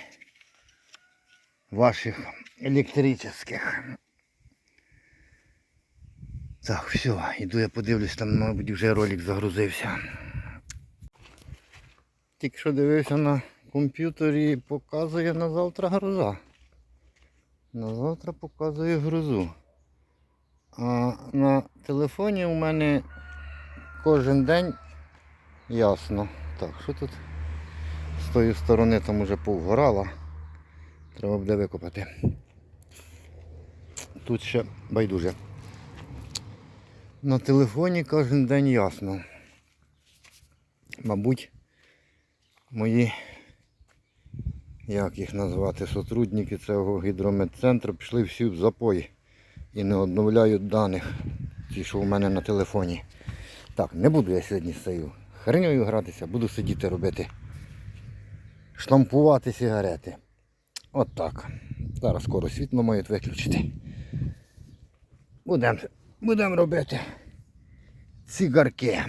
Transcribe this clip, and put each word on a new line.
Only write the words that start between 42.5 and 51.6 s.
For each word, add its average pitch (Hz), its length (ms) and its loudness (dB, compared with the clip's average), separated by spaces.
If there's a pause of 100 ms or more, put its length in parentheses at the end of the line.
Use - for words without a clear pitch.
мої, 113 420 2 (1700)
як 101 320 -2
їх 95 160 -8
назвати, 95 520 -2
сотрудники 104 720 -2
цього 98 460 -2
гідрометцентру 101 920 0
пішли - 280 -2
всі 110 220 -2
в 98 120 0
запой 98 540 2 (600)
і 104 120 -4
не 98 100 2
обновляють 104 760 4
даних, 98 440 0 (600)